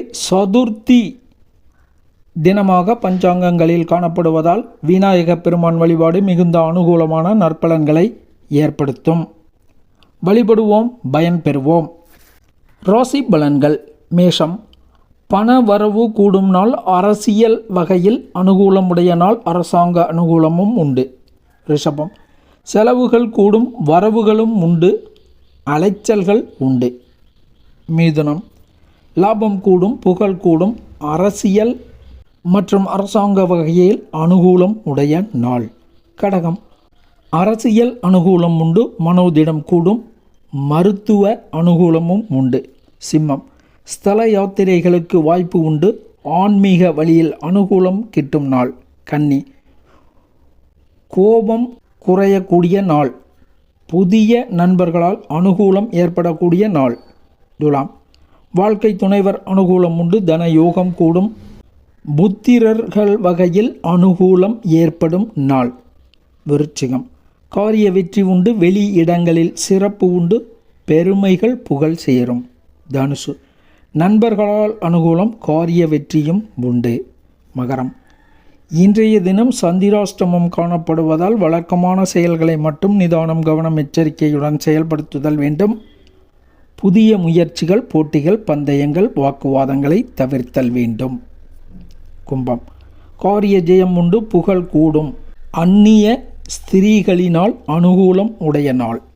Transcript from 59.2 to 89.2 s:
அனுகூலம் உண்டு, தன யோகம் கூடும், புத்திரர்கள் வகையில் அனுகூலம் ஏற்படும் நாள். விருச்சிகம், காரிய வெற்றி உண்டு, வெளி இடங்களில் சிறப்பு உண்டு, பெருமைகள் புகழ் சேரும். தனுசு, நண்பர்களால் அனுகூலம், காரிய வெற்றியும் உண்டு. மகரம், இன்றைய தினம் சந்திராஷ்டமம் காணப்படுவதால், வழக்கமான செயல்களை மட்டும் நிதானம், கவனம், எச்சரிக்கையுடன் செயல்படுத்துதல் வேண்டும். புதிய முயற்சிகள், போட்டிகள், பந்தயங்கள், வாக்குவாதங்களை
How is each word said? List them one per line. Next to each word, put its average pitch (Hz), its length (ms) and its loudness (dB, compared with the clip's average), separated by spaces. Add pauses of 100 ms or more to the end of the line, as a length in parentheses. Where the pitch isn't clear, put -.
அனுகூலம் 180 540 0
உண்டு, 170 240 0
தன 165 280 -2
யோகம் 170 440 2
கூடும், 180 340 0 (760)
புத்திரர்கள் 208 1120 0
வகையில் 180 520 0 (140)
அனுகூலம் 180 680 2 (220)
ஏற்படும் 170 500 0 (180)
நாள். 131 280 0 (720)
விருச்சிகம், 143 640 -4 (440)
காரிய 214 400 0
வெற்றி 190 300 -2
உண்டு, 185 360 2
வெளி 190 360 2
இடங்களில் 170 640 0
சிறப்பு 196 540 -2
உண்டு, 180 260 0 (500)
பெருமைகள் 190 720 0
புகழ் 156 420 -4
சேரும். 123 460 -2 (400)
தனுசு, 135 480 -6 (600)
நண்பர்களால் 208 840 0
அனுகூலம், 170 580 0
காரிய 170 480 -2
வெற்றியும் 156 540 -2 (200)
உண்டு. 120 320 -2 (640)
மகரம், 127 360 -6 (800)
இன்றைய 208 500 2
தினம் 208 340 0
சந்திராஷ்டமம் 185 920 0
காணப்படுவதால், 170 880 -2
வழக்கமான 180 680 0
செயல்களை 165 520 0
மட்டும் 156 380 -2
நிதானம், 165 480 0
கவனம், 160 340 -2
எச்சரிக்கையுடன் 151 840 -2
செயல்படுத்துதல் 151 760 -2
வேண்டும். 151 360 -2 (1040)
புதிய 214 400 4
முயற்சிகள், 170 680 -2
போட்டிகள், 156 580 -2
பந்தயங்கள், 147 680 -2
வாக்குவாதங்களை 139 840 -2 (160)